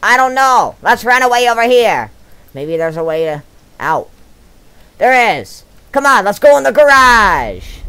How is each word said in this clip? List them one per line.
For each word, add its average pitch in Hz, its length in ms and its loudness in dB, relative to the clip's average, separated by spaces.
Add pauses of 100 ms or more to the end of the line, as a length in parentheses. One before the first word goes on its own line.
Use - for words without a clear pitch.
I 220 140 0
don't 262 180 0
know. 254 480 0
Let's 233 220 0
run 247 180 0
away 247 260 0
over 233 160 0
here. 214 460 0 (440)
Maybe 151 220 -10
there's 160 200 -4
a 165 80 -6
way 160 200 -4
to, 151 180 -8 (380)
out. 143 280 -4 (920)
There 240 400 0
is. - 260 -16 (280)
Come 277 140 -2
on, 254 180 2
let's 190 140 -4
go 285 200 4
in 277 60 -2
the 269 80 -2
garage. 220 1160 2